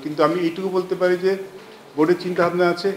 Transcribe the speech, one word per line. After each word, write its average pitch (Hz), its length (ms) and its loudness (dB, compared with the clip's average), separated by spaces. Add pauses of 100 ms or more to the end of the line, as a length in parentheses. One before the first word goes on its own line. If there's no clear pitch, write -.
কিন্তু 151 200 0
আমি 165 160 2
এইটুকু 180 300 -2
বলতে 185 260 -2
পারি 180 220 2
যে 190 200 0 (580)
বোর্ডের 160 240 4
চিন্তাভাবনা 175 500 2
আছে। 180 280 -2